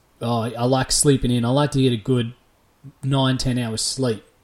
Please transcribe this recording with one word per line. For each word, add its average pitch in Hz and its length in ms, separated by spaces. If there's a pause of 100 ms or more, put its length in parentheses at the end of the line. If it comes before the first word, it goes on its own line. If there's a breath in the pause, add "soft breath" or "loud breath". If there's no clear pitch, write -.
(200)
oh, 117 220
I 120 220
like 131 260
sleeping 131 400
in. 120 140
I 120 60
like 143 200
to 139 100
get 131 120
a 117 40
good 120 380 (680)
nine, 131 360
ten 123 180
hours 113 240
sleep. 120 440 (200)